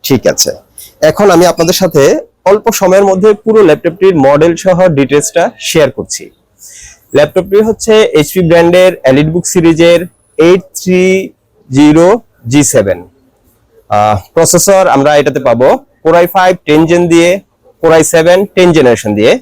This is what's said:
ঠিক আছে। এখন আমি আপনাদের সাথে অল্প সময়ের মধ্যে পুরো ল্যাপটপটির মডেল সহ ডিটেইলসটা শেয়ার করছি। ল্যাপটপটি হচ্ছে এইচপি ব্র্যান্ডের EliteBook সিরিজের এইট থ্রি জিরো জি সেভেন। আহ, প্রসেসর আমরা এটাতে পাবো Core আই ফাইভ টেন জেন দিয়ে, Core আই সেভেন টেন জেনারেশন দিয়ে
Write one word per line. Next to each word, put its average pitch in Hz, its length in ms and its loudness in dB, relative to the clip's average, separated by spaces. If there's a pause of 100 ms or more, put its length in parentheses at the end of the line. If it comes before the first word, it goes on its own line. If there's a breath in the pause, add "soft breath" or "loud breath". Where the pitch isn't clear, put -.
ঠিক 117 240 -2
আছে। - 240 -4 (500 loud breath)
এখন 185 300 0
আমি 175 160 2
আপনাদের 170 280 -2
সাথে 170 440 0 (260)
অল্প 214 280 0
সময়ের 196 320 0
মধ্যে 196 300 0
পুরো 214 280 0
ল্যাপটপটির 170 540 0
মডেল 147 400 2
সহ 185 320 0
ডিটেইলসটা 147 640 -2 (100)
শেয়ার 147 300 -2
করছি। - 400 -12 (840 loud breath)
ল্যাপটপটি 180 480 0
হচ্ছে 220 300 -4 (100)
এইচপি 156 380 -2
ব্র্যান্ডের 175 520 2 (180)
EliteBook 156 340 -2
সিরিজের 170 640 0 (320)
এইট 180 220 2
থ্রি 185 680 -4 (420)
জিরো 156 500 2 (280)
জি 139 160 0
সেভেন। 95 400 -2 (840)
আহ, 107 300 0 (160)
প্রসেসর 180 540 0
আমরা 139 280 0
এটাতে 147 240 -2
পাবো 127 320 0 (320)
Core 160 120 2
আই 175 100 2
ফাইভ 185 380 0
টেন 156 220 0
জেন 175 220 0
দিয়ে, 170 320 0 (420)
Core 160 120 2
আই 160 100 2
সেভেন 175 400 0
টেন 180 280 0
জেনারেশন 120 420 0
দিয়ে 123 280 0